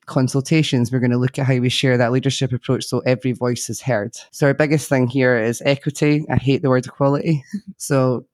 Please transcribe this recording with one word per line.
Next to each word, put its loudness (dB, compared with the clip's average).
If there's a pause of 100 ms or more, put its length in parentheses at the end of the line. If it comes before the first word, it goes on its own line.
consultations, 0
we're 0
gonna 2
look -2
at -2
how 2
we 0
share 2
that 2
leadership 0
approach -2
so -4
every 0
voice -4
is -8
heard. -2 (160)
So 0
our 4
biggest 0
thing 2
here 2
is -2
equity. 0
I 0
hate 2
the 0
word 2
equality. 0
<laughs> -20 (260)
So 0